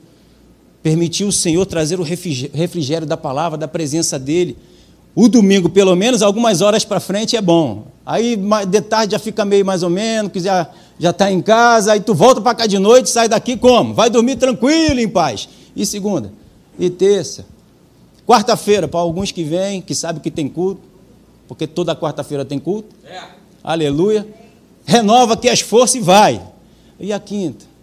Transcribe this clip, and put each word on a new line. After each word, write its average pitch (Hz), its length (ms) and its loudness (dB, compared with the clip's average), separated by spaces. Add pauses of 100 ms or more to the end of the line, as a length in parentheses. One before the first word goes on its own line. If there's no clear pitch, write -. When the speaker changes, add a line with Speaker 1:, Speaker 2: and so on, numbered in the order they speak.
(800)
Speaker 1:
Permitiu 165 460 -2
o 196 40 -2
Senhor 180 340 0
trazer 170 340 -4
o 180 40 -2
refrigé-, 151 500 -6
refrigério 160 520 -4
da 156 100 -4
palavra, 156 420 -6
da 151 100 -8
presença 160 500 -4
dele. 147 400 -4 (560)
O 214 140 4
domingo, 196 420 4
pelo 185 260 4
menos, 214 260 0
algumas 208 400 2
horas 208 220 2
pra 190 160 -4
frente 208 360 -4
é 226 60 0
bom. 160 440 0 (200)
Aí, 226 300 -2
ma-, 202 280 -2
de 196 180 0
tarde 220 300 -2
já 208 80 -2
fica 208 260 -4
meio 202 180 2
mais 190 200 -2
ou 180 60 -2
menos, 214 420 -4
que 196 80 -8
já, 180 300 -2 (280)
já 170 160 0
tá 196 180 0
em 185 100 0
casa, 220 520 4
aí 208 60 2
tu 202 160 0
volta 240 260 6
pra 240 140 0
cá 233 100 -2
de 202 140 0
noite, 214 300 6
sai 233 200 0
daqui 226 260 -2
como? 208 380 4
Vai 214 160 2
dormir 240 280 2
tranquilo, 262 640 2
em 226 80 0
paz. 151 400 -2 (280)
E 208 100 -6
segunda? 185 480 -6 (460)
E 180 100 -2
terça? 180 560 -2 (800)
Quarta-feira, 208 600 2
pra 170 120 -4
alguns 175 320 -4
que 170 120 -8
vêm, 185 380 -6
que - 120 -10
sabem 160 260 -8
que 151 120 -8
tem 151 160 -6
culto, 185 340 -6 (680)
porque 156 200 -10
toda 165 280 -4
quarta-feira 147 480 -8
tem 139 140 -8
culto. 196 380 -8 (100)
Speaker 2:
É. - 160 -18 (420)
Speaker 1:
Aleluia. 165 640 -2 (580)
Renova 226 500 4
aqui 233 120 -2
as 220 140 2
forças 233 340 2
e 262 40 -6
vai. 180 420 4 (580)
E 202 140 -8
a 196 60 -6
quinta? 196 460 -8 (180)